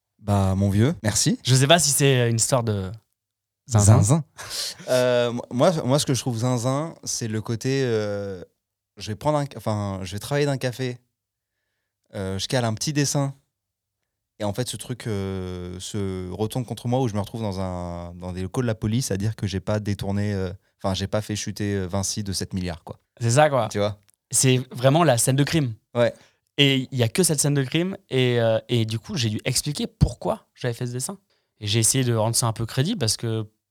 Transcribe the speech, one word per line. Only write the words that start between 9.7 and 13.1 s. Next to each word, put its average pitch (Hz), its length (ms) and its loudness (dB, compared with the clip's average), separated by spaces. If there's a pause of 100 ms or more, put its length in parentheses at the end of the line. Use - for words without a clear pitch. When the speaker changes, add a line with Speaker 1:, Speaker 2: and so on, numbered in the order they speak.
Speaker 1:
je 90 100 -8
vais 101 60 -8
travailler 143 260 0
d'un 139 120 0
café, 123 400 -4 (1160)
euh, 95 260 -4
je - 80 -4
cale 123 180 2
un 113 80 0
petit 147 200 -4
dessin, 139 400 0 (1080)